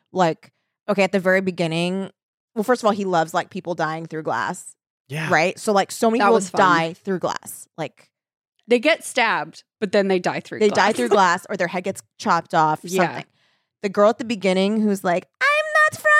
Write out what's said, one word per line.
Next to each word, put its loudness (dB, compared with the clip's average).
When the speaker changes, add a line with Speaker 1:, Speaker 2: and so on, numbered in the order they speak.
Speaker 1:
Like, -2
okay, 2
at 0
the 0
very 2
beginning, -4
well, -4
first 0
of -2
all, 4
he -4
loves, 0
like, -4
people -10
dying -6
through -10
glass. -6
Speaker 2:
Yeah. -8
Speaker 1:
Right? 2
So, -4
like, 2
so 2
many 0
Speaker 3:
That 2
Speaker 1:
people 6
Speaker 3:
was 0
fun. -2
Speaker 1:
die 4
through -6
glass. -8
Like, -12
Speaker 3:
They 4
get 0
stabbed, -4
but -4
then 2
they 2
die -4
through -14
Speaker 1:
they 4
Speaker 3:
glass. 2
Speaker 1:
die 0
through -2
glass, 2
or -8
their -2
head -6
gets -8
chopped -2
off, 2
Speaker 3:
Yeah. 0
Speaker 1:
something. -10
The -4
girl 4
at -6
the -8
beginning 0
who's 0
like, -2
"I'm 2
not -14
from 2